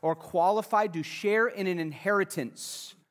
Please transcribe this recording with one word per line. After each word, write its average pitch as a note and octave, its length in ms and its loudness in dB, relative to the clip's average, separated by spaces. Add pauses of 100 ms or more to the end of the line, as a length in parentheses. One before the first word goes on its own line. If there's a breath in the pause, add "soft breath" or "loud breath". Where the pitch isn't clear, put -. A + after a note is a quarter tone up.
or D#3+ 140 2
qualified G#3 760 2
to D#3+ 100 -6
share A3 420 2
in G3 220 -4
an F3+ 100 0
inheritance. E3 1160 -2 (140)